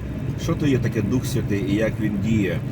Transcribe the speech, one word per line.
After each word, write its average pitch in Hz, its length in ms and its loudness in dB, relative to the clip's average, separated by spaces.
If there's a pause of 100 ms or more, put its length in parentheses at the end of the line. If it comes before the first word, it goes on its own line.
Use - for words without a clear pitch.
(420)
що - 120 0
то 156 140 0
є 131 100 4
таке 110 240 0
Дух 123 240 0
Святий 101 440 0
і 101 60 2
як 110 160 2 (100)
він 104 240 0
діє. 101 320 2 (140)